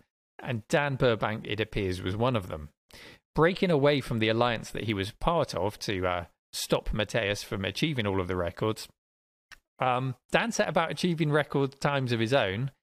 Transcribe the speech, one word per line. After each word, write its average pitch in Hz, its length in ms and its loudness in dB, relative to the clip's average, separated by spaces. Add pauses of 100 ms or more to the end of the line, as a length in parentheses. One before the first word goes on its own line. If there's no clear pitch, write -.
(420)
and 120 260 -6
Dan 143 280 2
Burbank, 113 500 0
it 110 140 -4
appears, 95 400 -2
was 98 160 -4
one 120 180 2
of 98 140 -2
them. 78 220 -10 (640)
Breaking 180 360 4
away 143 300 4
from 117 200 -2
the 110 100 4
alliance 117 400 0
that - 140 -6
he 104 100 -2
was 98 160 -2
part 165 440 -2
of 95 260 -2
to, 92 260 -2
uh, 87 180 -2 (260)
stop - 440 -2
Matthias 104 480 -2
from 101 200 -6
achieving 117 440 -2
all 95 160 2
of 87 40 -4
the 92 100 -2
records, 90 520 -2 (920)
um, 127 340 0 (180)
Dan 196 180 2
set 208 160 0
about 165 240 0
achieving 160 400 0
record 143 480 0
times 139 320 0
of 117 100 2
his 113 120 2
own 123 380 2 (120)